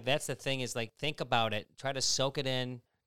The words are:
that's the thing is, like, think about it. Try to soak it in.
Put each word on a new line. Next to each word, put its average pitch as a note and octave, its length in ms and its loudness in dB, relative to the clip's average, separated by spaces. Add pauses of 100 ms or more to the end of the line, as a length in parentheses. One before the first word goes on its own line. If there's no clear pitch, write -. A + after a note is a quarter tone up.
that's C3+ 240 2
the C#3 80 -2
thing C3+ 240 -2
is, B2 160 -2
like, A#2 240 -4
think D3+ 200 -2
about A#2 320 4
it. G#2+ 140 -2 (120)
Try C3+ 140 -4
to C3+ 80 -2
soak C3+ 380 2
it C3+ 80 0
in. B2+ 340 -2 (260)